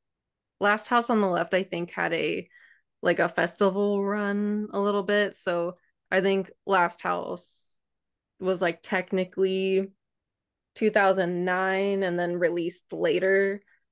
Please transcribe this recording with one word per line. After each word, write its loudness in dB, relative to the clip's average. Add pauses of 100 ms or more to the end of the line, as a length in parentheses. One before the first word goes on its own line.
(600)
Last 2
House 2
on 4
the 4
Left, 0
I 2
think, -6
had -2
a, -4 (540)
like, 2
a 2
festival 0
run -2
a -2
little 0
bit, 0
so -4 (340)
I 2
think 0 (140)
Last 2
House -8 (640)
was, -2
like, 0
technically 0 (840)
two 0
thousand 2
nine 0
and -2
then -2
released -2
later 2 (300)